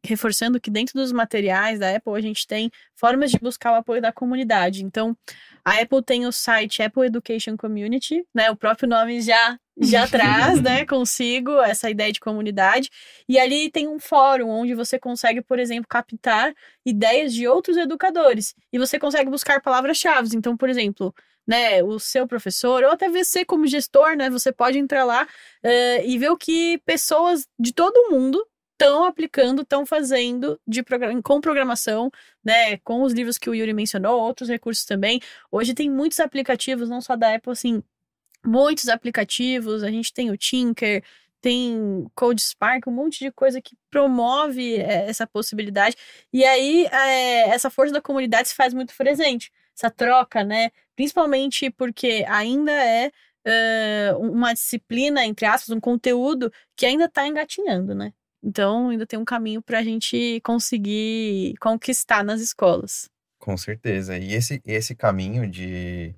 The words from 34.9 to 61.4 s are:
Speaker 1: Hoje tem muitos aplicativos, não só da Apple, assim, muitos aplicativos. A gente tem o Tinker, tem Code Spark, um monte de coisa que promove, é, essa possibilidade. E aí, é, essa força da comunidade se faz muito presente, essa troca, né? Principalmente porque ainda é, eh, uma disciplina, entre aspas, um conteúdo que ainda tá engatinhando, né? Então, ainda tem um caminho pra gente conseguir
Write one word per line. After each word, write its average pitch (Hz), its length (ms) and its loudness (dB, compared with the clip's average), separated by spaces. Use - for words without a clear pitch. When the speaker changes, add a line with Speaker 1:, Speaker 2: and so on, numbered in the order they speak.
Speaker 1:
Hoje 233 220 0
tem 294 160 -2
muitos 285 300 -2
aplicativos, 262 680 -2
não 240 140 -8
só 254 140 -4
da 226 200 2
Apple, 226 160 -6
assim, 233 320 -4
muitos 269 420 2
aplicativos. 233 960 -2
A 202 60 -2
gente 226 240 -6
tem 247 160 -4
o 196 80 -4
Tinker, 233 640 -2
tem 233 640 -2
Code 240 260 0
Spark, - 460 -2
um 254 40 -6
monte 285 280 -4
de 269 120 -8
coisa 262 280 0
que - 160 -20
promove, 254 880 0
é, 202 320 -2
essa 220 160 -6
possibilidade. 208 720 -2
E 262 140 4
aí, 269 460 4
é, 254 580 2
essa 247 200 0
força 285 240 0
da 294 80 0
comunidade 247 480 0
se - 60 -8
faz 254 180 2
muito 254 220 -8
presente, 269 560 0
essa 233 140 -2
troca, 247 540 2
né? 220 260 0
Principalmente 277 760 0
porque 233 560 -2
ainda 240 440 0
é, 240 400 2
eh, 220 760 0
uma 233 340 0
disciplina, 254 720 -2
entre 214 220 -2
aspas, 220 220 0
um 226 100 -4
conteúdo 247 720 -2
que - 100 -2
ainda 277 240 2
tá 277 160 -2
engatinhando, 294 720 -4
né? 208 180 -8
Então, 208 460 0
ainda 226 180 -4
tem 226 100 -8
um 220 80 -6
caminho 220 360 -6
pra 226 200 -4
gente 226 600 -2
conseguir 214 1160 -4